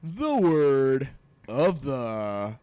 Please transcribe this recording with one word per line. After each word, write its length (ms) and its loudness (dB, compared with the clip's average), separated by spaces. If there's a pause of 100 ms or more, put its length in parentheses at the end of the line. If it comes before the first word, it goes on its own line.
the 360 -4
word 720 2 (380)
of 360 0
the 800 -4